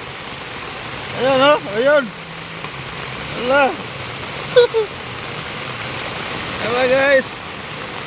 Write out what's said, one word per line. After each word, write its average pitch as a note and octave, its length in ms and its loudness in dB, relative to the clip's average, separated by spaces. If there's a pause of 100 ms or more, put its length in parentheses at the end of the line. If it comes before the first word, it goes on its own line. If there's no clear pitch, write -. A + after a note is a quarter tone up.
(1200)
Ayun, C4 240 6
oh. D4 160 8 (160)
Ayun. C4+ 320 4 (1400)
Ala. C4 240 6
<laughs> B3 80 0 (3000)
Ala, B3 160 4
guys. C4+ 480 6 (720)